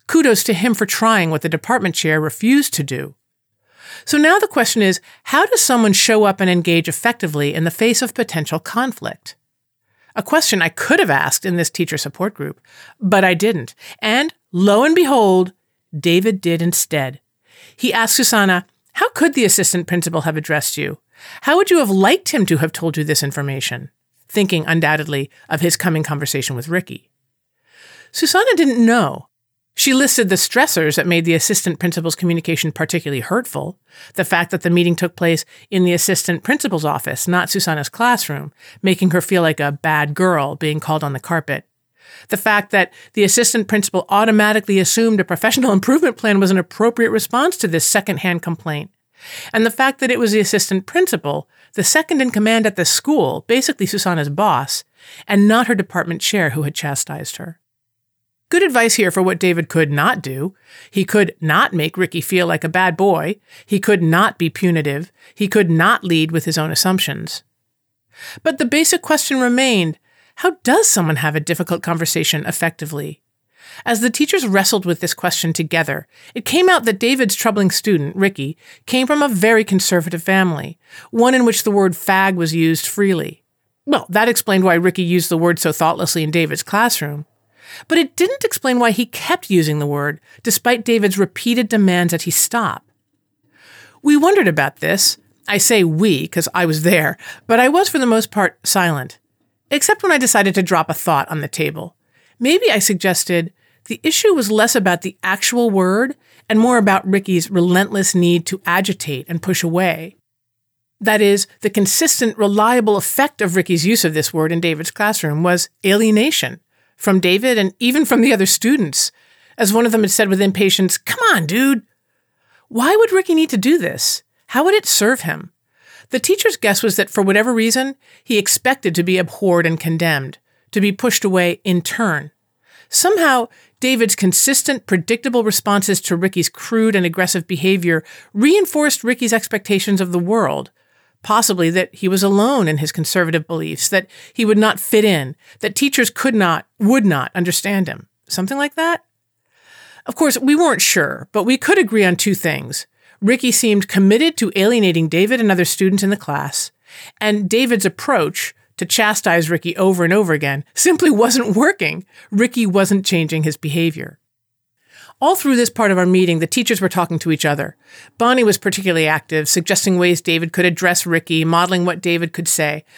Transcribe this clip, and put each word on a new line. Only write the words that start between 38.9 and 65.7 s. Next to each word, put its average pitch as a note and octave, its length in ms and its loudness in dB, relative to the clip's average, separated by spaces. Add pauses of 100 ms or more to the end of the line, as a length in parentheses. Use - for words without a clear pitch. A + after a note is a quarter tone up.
her F3 100 0
feel F3+ 220 0
like D#3 180 0
a C#3+ 120 -2
bad D3 420 -2
girl D#3+ 420 0
being D3+ 240 -4
called D#3 240 -4
on C#3+ 80 -4
the C3+ 80 -8
carpet. D3 460 -6 (600)
The G#3 100 -2
fact G#3 320 0
that F#3+ 220 0 (200)
the G#3 100 0
assistant A3 460 0
principal G3 400 -2
automatically G#3 680 2
assumed A3 420 2
a F3+ 40 2
professional A3 480 0
<laughs> G3+ 60 4
improvement C4+ 380 2
plan G3+ 240 2
was F#3+ 100 2
an F#3+ 80 2
appropriate A3+ 520 0
response A#3+ 480 -2
to G3+ 100 -2
this D#3+ 180 -2
secondhand F3+ 560 -2
complaint. D#3+ 480 -8 (640)
And A3+ 140 2
the A3+ 40 0
fact C4 300 0
that C4 100 0
it B3 80 0
was A3+ 140 0
the G#3+ 80 4
assistant F#3+ 460 -2
principal, D#3 640 -2 (240)
the F#3+ 100 -2
second D#4 380 0
in B3 80 0
command A3 340 2
at G3+ 120 0
the F3 80 0
school, A3+ 640 0
basically B3 400 0
Susanna's E3+ 440 -2
boss, D3 540 -2 (440)
and G3+ 180 4
not A3 200 4
her A#3 80 0
department F3+ 480 -6
chair F3 280 -2
who C#3+ 120 -4
had C#3+ 120 -4
chastised - 640 -8
her. - 220 -16 (920)
Good F4+ 140 2
advice B3 320 2
here F#3+ 160 2
for F#3+ 120 0
what F#3 180 -2
David E3+ 280 0
could D#3+ 220 0
not D3 320 -2
do. C3+ 320 -8 (360)
He G3 140 0
could G3+ 360 0
not D#3+ 320 0
make D#3+ 240 -4
Ricky F3 240 -4
feel F3+ 260 0
like E3+ 160 -2
a E3 60 -4
bad F3+ 280 0
boy. F#3 440 0 (240)
He G3+ 160 -2
could G3+ 220 0
not E3+ 360 2
be E3 100 -2
punitive. D#3+ 640 -2 (240)
He G3+ 140 -2
could G3 200 2
not E3 360 2